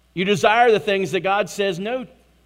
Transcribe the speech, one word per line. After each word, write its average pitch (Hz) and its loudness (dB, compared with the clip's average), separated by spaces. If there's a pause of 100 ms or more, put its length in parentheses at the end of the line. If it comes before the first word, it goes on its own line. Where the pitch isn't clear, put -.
(140)
You 175 -2
desire 214 4
the 202 4
things 190 -2
that 180 -2
God 196 -2
says, 196 -4
"No, 233 -8 (400)